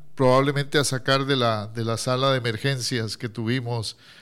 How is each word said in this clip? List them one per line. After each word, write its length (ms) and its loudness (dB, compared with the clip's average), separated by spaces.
probablemente 640 4
a 60 4
sacar 400 0
de 120 0
la, 300 0
de 180 -6
la 120 -2
sala 340 0
de 80 4
emergencias 800 -2
que 140 -6
tuvimos 680 -4